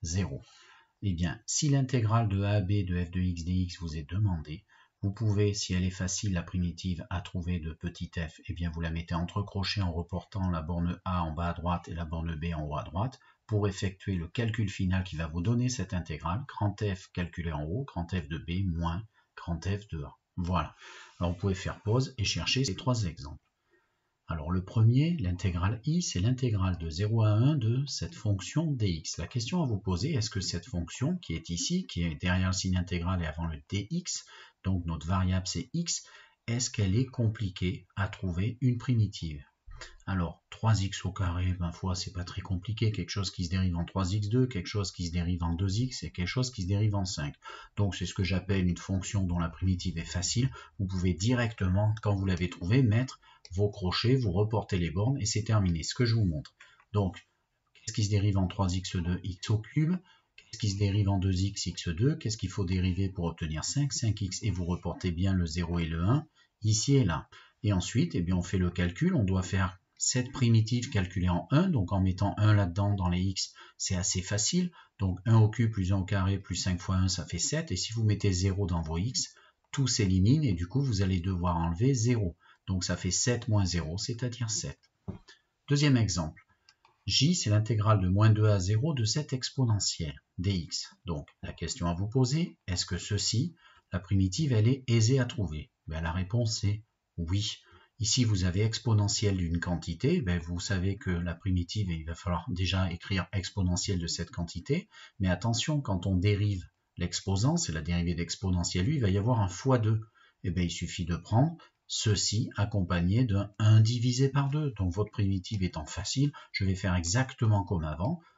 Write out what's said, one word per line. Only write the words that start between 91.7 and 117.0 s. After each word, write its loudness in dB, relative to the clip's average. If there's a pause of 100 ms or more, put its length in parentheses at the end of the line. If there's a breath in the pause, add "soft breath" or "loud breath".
à 0
vous -2
poser, 2 (120)
est-ce -2
que -4
ceci, -2 (360 loud breath)
la -2
primitive, 2
elle 4
est 2
aisée 6
à 4
trouver ? -6 (160)
Ben, -6
la -2
réponse 0
est 0 (320)
oui. -2 (420 loud breath)
Ici, 2
vous 2
avez 2
exponentielle 2
d'une 0
quantité, 0
ben, 0
vous -4
savez -2
que -4
la -2
primitive, -2
il -4
va -6
falloir -4
déjà 0
écrire -4
exponentielle 0
de -2
cette -6
quantité, -4 (300 loud breath)
mais 2
attention, 0
quand -2
on 2
dérive 2 (320)
l'exposant, 0
c'est -2
la -4
dérivée 0
d'exponentielle 0
u, 2
il 0
va 2
y 4
avoir 2
un 2
fois 2
deux. 2 (420 loud breath)
Eh -2
ben, 2
il 0
suffit -6
de -2
prendre 2 (380 loud breath)
ceci 0
accompagné 2
d'un 0
un 8
divisé 4
par 0
deux. 0
Donc, 0
votre -2
primitive 0
étant -2
facile, -2 (180 loud breath)
je -2
vais 2
faire 0
exactement 2